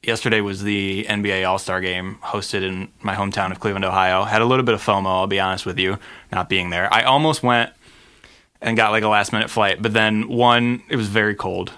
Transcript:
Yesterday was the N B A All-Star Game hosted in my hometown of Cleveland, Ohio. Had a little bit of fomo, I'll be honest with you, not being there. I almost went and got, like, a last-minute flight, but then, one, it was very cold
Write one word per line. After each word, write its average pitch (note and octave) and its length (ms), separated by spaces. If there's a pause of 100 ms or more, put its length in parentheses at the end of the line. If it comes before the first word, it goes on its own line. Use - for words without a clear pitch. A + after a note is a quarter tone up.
Yesterday A2+ 400
was G2 200
the G2+ 460
N G2+ 140
B G2+ 80
A F#2 140
All-Star F#2 360
Game F#2 420
hosted G2+ 400
in F#2+ 260 (120)
my G2 140
hometown G2 360
of F#2 100
Cleveland, G2 260
Ohio. F#2 380
Had G#2+ 180
a - 20
little B2 220
bit A#2 80
of G2 100
fomo, G2 220
I'll F#2 200
be G2 140
honest F#2+ 240
with F2+ 140
you, F#2 200 (320)
not F2+ 200
being F#2 180
there. F2 240
I A#2 120
almost C#3+ 380
went A#2+ 280 (920)
and A2+ 160
got, A2 140
like, G#2+ 120
a G#2+ 60
last-minute G#2+ 400
flight, G2+ 320
but A2 140
then, A2 340
one, A#2+ 600
it C#3+ 60
was A2 120
very G#2 260
cold F#2 420